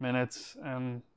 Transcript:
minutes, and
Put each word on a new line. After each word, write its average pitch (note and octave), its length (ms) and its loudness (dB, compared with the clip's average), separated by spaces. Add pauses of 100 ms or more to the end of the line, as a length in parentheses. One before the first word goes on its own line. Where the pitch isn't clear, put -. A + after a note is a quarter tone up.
minutes, B2+ 600 2
and B2+ 400 -2 (140)